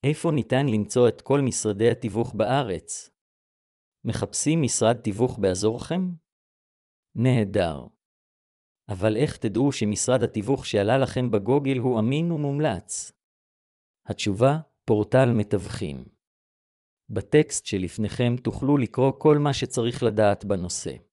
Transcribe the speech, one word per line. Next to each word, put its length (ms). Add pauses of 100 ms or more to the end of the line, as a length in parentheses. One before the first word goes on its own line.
איפה 260
ניתן 360
למצוא 420
את 120
כל 200
משרדי 500
התיווך 440
בארץ? 760 (920)
מחפשים 580
משרד 340
תיווך 420
באזורכם? 720 (1040)
נהדר. 720 (1000)
אבל 280
איך 200
תדעו 360
שמשרד 500
התיווך 440
שעלה 320
לכם 320
בגוגל 480
הוא 220
אמין 320
ומומלץ? 800 (920)
התשובה, 520 (260)
פורטל 480
מתווכים. 720 (1040)
בטקסט 560
שלפניכם 760
תוכלו 340
לקרוא 420
כל 200
מה 140
שצריך 500
לדעת 420
בנושא. 520 (160)